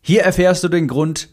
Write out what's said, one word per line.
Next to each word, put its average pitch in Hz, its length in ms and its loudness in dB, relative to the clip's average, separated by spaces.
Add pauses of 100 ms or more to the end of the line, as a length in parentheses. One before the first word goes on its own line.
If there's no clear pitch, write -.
Hier 196 220 2
erfährst 180 400 0
du 175 60 -2
den 165 180 0
Grund, 151 460 -4